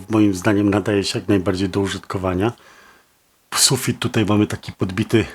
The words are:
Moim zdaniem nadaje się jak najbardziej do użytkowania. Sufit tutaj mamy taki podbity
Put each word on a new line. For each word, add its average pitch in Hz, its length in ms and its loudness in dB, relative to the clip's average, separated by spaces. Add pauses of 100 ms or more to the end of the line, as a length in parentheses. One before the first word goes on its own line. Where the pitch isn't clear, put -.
Moim 107 240 4
zdaniem 101 360 0
nadaje 101 340 0
się 117 160 -6
jak 92 80 -8
najbardziej 95 420 0
do 98 100 -2
użytkowania. 95 720 -2 (1040)
Sufit - 440 0
tutaj 110 260 0
mamy 104 220 4
taki - 240 -10
podbity 104 640 0